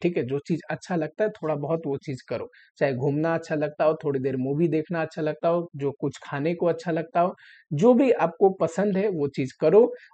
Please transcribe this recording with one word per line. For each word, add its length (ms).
ठीक 140
है। 60
जो 160
चीज 220
अच्छा 260
लगता 280
है, 60
थोड़ा 240
बहुत 320
वो 100
चीज 260
करो, 260
चाहे 160
घूमना 400
अच्छा 200
लगता 300
हो, 200
थोड़ी 160
देर 160
मूवी 320
देखना 340
अच्छा 200
लगता 260
हो, 280
जो 240
कुछ 240
खाने 300
को 120
अच्छा 240
लगता 300
हो, 140
जो 220
भी 160
आपको 400
पसंद 460
है 120
वो 200
चीज 240
करो। 420